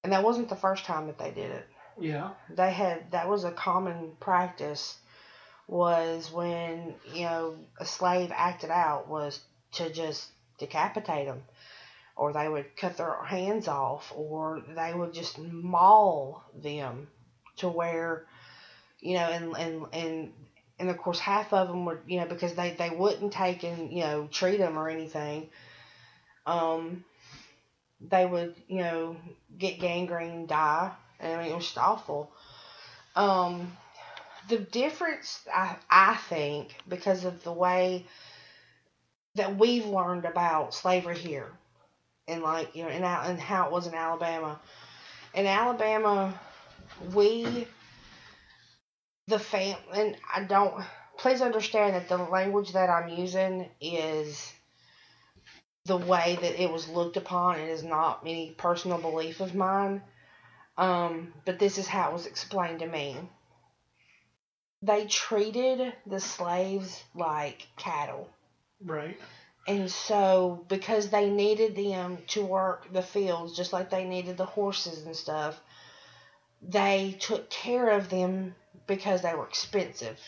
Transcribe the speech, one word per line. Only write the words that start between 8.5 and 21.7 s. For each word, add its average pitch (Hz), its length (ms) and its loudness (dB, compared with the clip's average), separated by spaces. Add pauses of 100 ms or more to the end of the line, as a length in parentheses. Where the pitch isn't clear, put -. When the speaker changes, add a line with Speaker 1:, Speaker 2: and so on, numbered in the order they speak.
Speaker 1:
out, 156 380 2
was 147 320 -4 (320)
to 160 200 -4
just 156 360 -6 (300)
decapitate 160 720 -2
'em. 131 140 -10 (760)
Or 147 160 0
they 151 160 -2
would 147 300 -6
cut 175 180 -4
their - 260 -4
hands 196 460 -2
off, 139 480 -2
or 156 460 -6 (120)
they 165 200 -4
would 170 180 -4
just 165 260 -10
maul 170 1040 6 (120)
them 147 540 -8 (500)
to 180 100 -2
where, 165 580 -2 (760)
you 180 160 -2
know, 170 120 2
and, 165 280 -4
and, 160 360 -6
and, 160 400 -6 (460)
and 185 100 -2
of 175 80 -2
course 175 220 -2
half 208 340 0
of 190 160 4
'em 180 160 -4